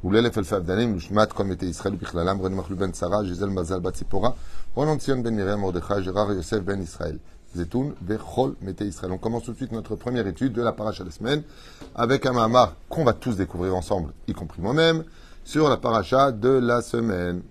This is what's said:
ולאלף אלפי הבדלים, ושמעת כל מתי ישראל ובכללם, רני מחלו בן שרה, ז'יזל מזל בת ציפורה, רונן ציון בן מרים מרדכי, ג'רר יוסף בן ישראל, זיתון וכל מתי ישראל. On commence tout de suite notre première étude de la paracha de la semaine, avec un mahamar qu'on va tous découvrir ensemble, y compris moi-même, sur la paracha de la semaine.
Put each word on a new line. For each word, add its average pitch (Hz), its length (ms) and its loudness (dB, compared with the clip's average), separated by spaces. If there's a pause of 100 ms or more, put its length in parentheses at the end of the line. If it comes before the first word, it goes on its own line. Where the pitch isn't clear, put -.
ולאלף 110 340 4
אלפי 104 160 -2
הבדלים, 98 420 0
ושמעת 104 360 2
כל 104 120 -2
מתי 92 220 -4
ישראל 95 280 -2
ובכללם, 90 480 -2
רני 95 120 0
מחלו 90 220 -4
בן 92 160 -2
שרה, 95 300 0
ז'יזל 92 260 -2
מזל 92 320 -2
בת 90 140 -4
ציפורה, 98 360 4 (440)
רונן 147 240 2
ציון 131 240 0
בן 113 140 0
מרים 101 220 0
מרדכי, 95 360 -2 (100)
ג'רר 101 280 0
יוסף 95 260 -2
בן 98 240 -2
ישראל, 82 360 -8 (360)
זיתון 117 380 -2 (140)
וכל 110 440 -2 (120)
מתי 95 220 -6
ישראל. 95 280 -6
On 92 60 -4
commence 113 260 -4
tout 120 80 -8
de - 40 -10
suite 120 160 -8
notre 107 240 -6
première 120 300 -2
étude 110 260 -2
de 113 100 -2
la 113 100 2
paracha 104 300 -6
de 92 60 -10
la 82 60 -12
semaine, 143 280 -2 (520)
avec 123 320 2
un 127 60 2
mahamar 120 440 4 (120)
qu'on 160 160 -2
va 117 80 6
tous 113 240 -2
découvrir 92 380 -2
ensemble, 90 380 -2 (160)
y - 40 -2
compris 82 300 -8
moi-même, 160 420 2 (400)
sur 151 240 4
la 120 80 4
paracha 127 560 4
de 113 180 2
la 120 320 4
semaine. 92 680 -2